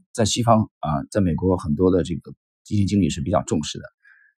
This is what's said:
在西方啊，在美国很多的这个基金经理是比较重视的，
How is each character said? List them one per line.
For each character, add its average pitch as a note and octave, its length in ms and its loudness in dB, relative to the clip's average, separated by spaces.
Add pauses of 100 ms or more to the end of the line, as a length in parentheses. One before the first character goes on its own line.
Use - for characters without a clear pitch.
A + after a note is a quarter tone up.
(140)
在 A#2 100 0
西 A2+ 200 0
方 A2 260 4 (100)
啊， D2+ 300 -4
在 G#2+ 100 -2
美 F#2 140 2
国 F#2 240 0
很 E2+ 160 -4
多 F#2 160 4
的 F2+ 140 2
这 E2+ 120 -4
个 - 160 -14 (320)
基 - 120 -8
金 G2+ 100 2
经 G2+ 160 2
理 D#2 80 2
是 D2+ 120 -6
比 D#2 100 -4
较 E2+ 100 2
重 D#2+ 220 -2
视 - 160 -10
的， - 60 -16 (540)